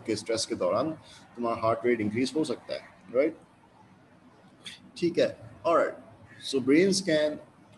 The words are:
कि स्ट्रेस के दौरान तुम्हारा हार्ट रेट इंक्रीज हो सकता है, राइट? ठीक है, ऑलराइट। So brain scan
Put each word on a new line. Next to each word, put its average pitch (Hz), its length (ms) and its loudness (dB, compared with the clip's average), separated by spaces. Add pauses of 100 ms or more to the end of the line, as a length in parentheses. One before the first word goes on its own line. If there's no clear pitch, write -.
कि 110 100 -2
स्ट्रेस 113 300 -4
के 117 100 -6
दौरान 101 360 0 (440)
तुम्हारा 117 260 -4
हार्ट 113 240 0
रेट 120 160 2
इंक्रीज 110 340 -2
हो 156 80 0
सकता - 300 -6
है, - 80 -8 (340)
राइट? 147 220 0 (1600)
ठीक 117 220 -2
है, 120 180 2 (280)
ऑलराइट। 160 320 2 (480)
So 135 140 0
brain 165 420 4
scan 151 360 0 (400)